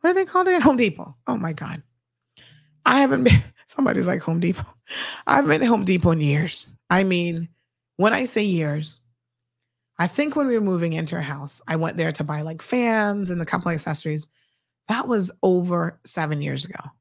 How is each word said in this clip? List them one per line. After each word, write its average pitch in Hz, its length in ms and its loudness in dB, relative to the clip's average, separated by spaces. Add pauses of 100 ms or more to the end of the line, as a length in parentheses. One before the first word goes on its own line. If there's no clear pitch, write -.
What 339 100 4
are 359 40 4
they 381 100 2
called 370 220 0
again? 359 160 4
Home 262 140 6
Depot. 220 400 -2 (100)
Oh, 254 100 -2
my 170 160 -4
God. 156 300 -10 (1040)
I 254 140 6
haven't 262 240 4
been, - 180 8 (120)
<laughs> - 120 -20
somebody's - 400 0
like, 180 160 -2
"Home 165 180 -2
Depot." 170 260 -2 (600)
I - 100 4
haven't 285 140 2
been 311 100 4
to 262 60 2
Home 220 180 2
Depot 180 260 2
in 165 100 2
years. 151 540 -2 (160)
I 190 140 4
mean, 170 440 -2 (480)
when 208 160 4
I 254 120 0
say 226 180 -2
years, 156 580 -2 (1000)
I 170 80 0
think 294 280 -2
when 285 140 0
we 247 60 2
were 214 100 2
moving 170 300 0
into 160 200 -4
our 170 80 -4
house, 143 460 -8
I 160 80 0
went 160 200 -2
there 165 160 0
to 151 120 -4
buy, 151 180 -6
like, 160 180 -10
fans 214 680 0
and 175 100 -4
a 160 60 -4
couple 175 220 -4
of 170 60 0
accessories. 151 540 -6 (600)
That 233 180 -2
was 202 240 0 (120)
over 175 600 0
seven 151 380 -4
years 139 220 -4
ago. - 160 -14 (200)